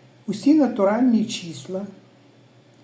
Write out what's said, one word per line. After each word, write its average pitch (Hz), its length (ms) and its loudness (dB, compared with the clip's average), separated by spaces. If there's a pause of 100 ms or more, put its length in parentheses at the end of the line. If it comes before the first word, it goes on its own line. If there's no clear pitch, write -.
(260)
Усі 269 280 2
натуральні 226 680 2
числа 185 640 -10 (960)